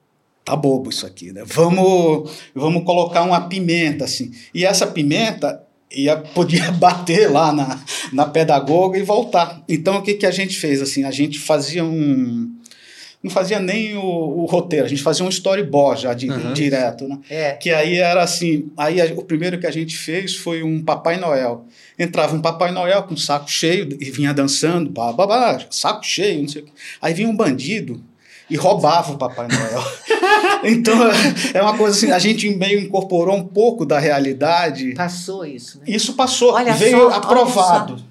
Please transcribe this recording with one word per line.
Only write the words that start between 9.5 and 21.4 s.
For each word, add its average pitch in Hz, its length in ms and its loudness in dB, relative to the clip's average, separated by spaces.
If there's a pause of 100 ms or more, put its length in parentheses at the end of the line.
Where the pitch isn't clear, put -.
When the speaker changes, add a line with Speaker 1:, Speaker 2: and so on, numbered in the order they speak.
Speaker 1:
Então, 175 300 0
o 196 40 -2
que 202 140 -2
que 202 100 -2
a 180 60 4
gente 190 260 -4
fez, 139 240 0
assim? 135 220 -2
A 135 80 -4
gente 147 280 -2
fazia 151 460 -2
um, 131 680 0 (720)
não 185 80 -6
fazia 190 280 0
nem 208 380 -4
o, 196 40 -6
o 170 440 -4
roteiro, 160 400 0
a 123 40 -6
gente 139 120 -4
fazia 160 240 0
um 190 40 -2
storyboard 143 760 2
já 123 100 -2
de, 127 160 -4
Speaker 2:
Uhum. 123 240 -4
Speaker 1:
direto, 135 540 0
né? 139 100 -8 (120)
Speaker 3:
É. 151 240 -2
Speaker 1:
Que 170 180 -4
aí 175 240 2
era 175 260 4
assim: 170 560 0
aí 160 240 0
a, 165 40 4 (100)
o - 80 -8
primeiro 175 360 -4
que 175 60 -6
a 156 60 -2
gente 160 260 -8
fez 180 380 -6
foi 165 260 -6
um 160 220 -2
Papai 156 340 0
Noel. 131 480 -2 (320)